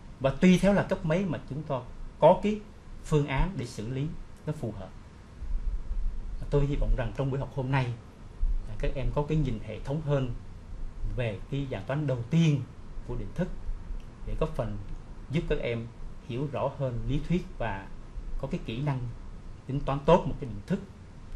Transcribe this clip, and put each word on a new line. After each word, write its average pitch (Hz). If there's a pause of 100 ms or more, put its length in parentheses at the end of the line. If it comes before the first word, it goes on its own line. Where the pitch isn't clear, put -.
(200)
Và 131
tùy 185
theo 190
là 170
cấp -
mấy 170
mà 135 (120)
chúng 143
ta 151 (440)
có 170
cái 208 (440)
phương 147
án 143
để 117
xử 110
lý 135 (400)
nó 151
phù 113
hợp. 98 (1600)
Tôi 143
hy 143
vọng 113
rằng 113
trong 135
buổi 135
học 120
hôm 131
nay, 135 (840)
à, 107
các 139
em 123
có 147
cái 156
nhìn 123
hệ 98
thống 147
hơn 135 (840)
về 113 (120)
cái 139
dạng 101
toán 147
đầu 131 (120)
tiên 160 (480)
của 120
định 104
thức 180 (800)
để 104
góp 160
phần 107 (540)
giúp 160
các 151
em 117 (420)
hiểu 131
rõ 120
hơn 123
lý 143
thuyết 170 (120)
và 98 (500)
có 135
cái 165
kỹ 117
năng 139 (680)
tính 135
toán 139
tốt 170
một -
cái 123
định 101
thức 190 (560)